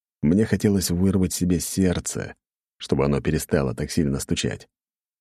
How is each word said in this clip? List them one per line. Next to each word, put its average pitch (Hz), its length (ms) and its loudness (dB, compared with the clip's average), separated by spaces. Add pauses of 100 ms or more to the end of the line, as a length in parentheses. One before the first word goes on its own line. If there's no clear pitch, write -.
(220)
мне 95 240 4
хотелось 98 440 0
вырвать 92 440 2
себе 90 260 0
сердце — - 760 -2 (440)
чтобы - 260 0
оно 71 160 0
перестало 73 540 0
так 73 160 -6
сильно 69 280 0
стучать. - 500 -6 (520)